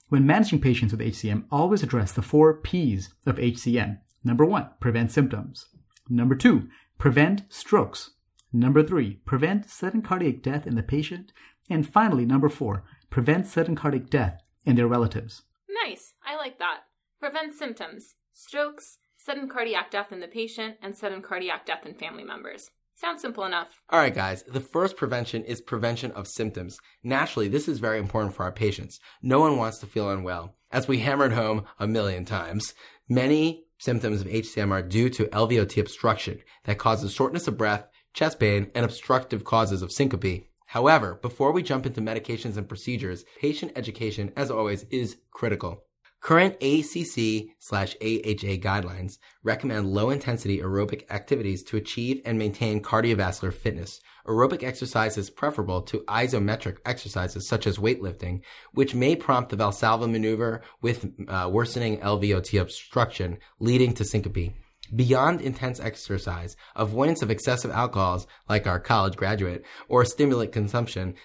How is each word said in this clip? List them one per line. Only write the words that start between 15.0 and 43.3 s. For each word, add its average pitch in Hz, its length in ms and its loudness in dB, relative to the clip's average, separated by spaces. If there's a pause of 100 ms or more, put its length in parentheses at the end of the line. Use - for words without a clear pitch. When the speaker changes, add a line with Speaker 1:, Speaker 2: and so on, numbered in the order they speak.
Speaker 2:
Nice. - 280 -14 (120)
I 285 100 -8
like 262 240 -10
that. 175 220 -4 (380)
Prevent 302 340 -6
symptoms, 226 640 -12 (180)
strokes, 294 640 -8 (200)
sudden 277 300 -8
cardiac 233 420 -2
death 202 220 -6
in 180 80 -14
the 175 80 -12
patient, 220 540 -8
and 202 140 -12
sudden 190 260 -8
cardiac 180 440 -6
death 165 200 -8
in 151 80 -16
family 160 320 -14
members. - 440 -14 (260)
Sounds 339 260 -8
simple 226 240 -8
enough. 175 440 -6
Speaker 3:
All 170 100 6
right, 139 140 4
guys. 95 300 -2
The 127 160 -6
first 180 380 -2
prevention 120 480 -4
is 120 160 -8
prevention 117 500 -4
of 98 160 -10
symptoms. 104 500 -6 (260)
Naturally, 127 440 0
this 147 220 0
is 131 100 -4
very 110 200 -2
important 101 360 -2
for - 80 -6
our 90 80 -4
patients. - 480 -4 (220)
No 131 180 4
one 156 160 4
wants 113 240 -2
to 104 80 -14
feel 104 220 -2
unwell. 90 460 -6 (160)
As 131 180 0
we 127 100 2
hammered 139 320 2
home 110 320 0 (160)
a 104 80 -2
million 98 380 -2
times, 95 480 -6 (340)
many 151 560 2 (160)
symptoms 110 420 -2
of 95 60 -6
H 110 220 -4
C - 120 -4
M 101 100 0
are 95 120 0
due 107 260 2
to 117 240 0
L 110 140 2
V 117 120 4
O 101 60 4
T - 160 0
obstruction - 580 -2 (260)
that 104 120 -2
causes 110 340 0
shortness 156 360 -2
of 98 100 -4
breath, 104 300 0 (260)
chest 156 260 0
pain, 101 360 4
and 120 100 2
obstructive 117 580 -2
causes 101 380 2
of 90 100 -6
syncope. 95 560 0 (200)
However, 120 560 4
before 135 280 0
we 175 120 0
jump 131 240 -2
into 120 120 -6
medications 110 580 -6
and 101 120 -8
procedures, 92 560 -6 (140)